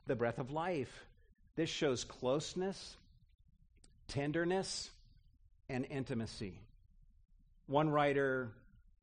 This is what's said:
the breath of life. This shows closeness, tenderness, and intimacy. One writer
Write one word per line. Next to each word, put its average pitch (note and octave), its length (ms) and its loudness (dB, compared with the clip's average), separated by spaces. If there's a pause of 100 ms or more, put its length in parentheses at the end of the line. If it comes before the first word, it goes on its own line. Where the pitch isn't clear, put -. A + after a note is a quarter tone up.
the C3+ 100 0
breath A#2 240 0
of B2+ 120 -6
life. D#3+ 540 -4 (500)
This D#3+ 140 0
shows C3 340 2
closeness, D#3 960 -2 (1120)
tenderness, E3+ 800 0 (800)
and B2+ 160 -2
intimacy. A2+ 720 -4 (1080)
One D3+ 220 6
writer C#3 640 4 (520)